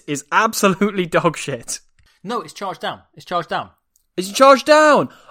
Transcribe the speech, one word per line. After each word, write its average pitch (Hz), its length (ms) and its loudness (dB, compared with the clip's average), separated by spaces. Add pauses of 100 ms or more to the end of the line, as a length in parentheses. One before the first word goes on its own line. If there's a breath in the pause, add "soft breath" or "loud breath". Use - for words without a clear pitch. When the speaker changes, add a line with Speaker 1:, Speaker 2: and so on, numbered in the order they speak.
Speaker 1:
is 147 260 -8
absolutely 202 760 0
dog 165 280 0
shit. - 440 -10 (440)
Speaker 2:
No, 220 180 -8
it's - 120 -18
charged 185 280 -10
down. 151 200 -10 (140)
It's - 100 -20
charged - 240 -6
down. 135 220 -6 (460)
Speaker 1:
Is 190 120 -6
it 202 60 -10
charged 269 320 6
down? 302 420 4 (220 soft breath)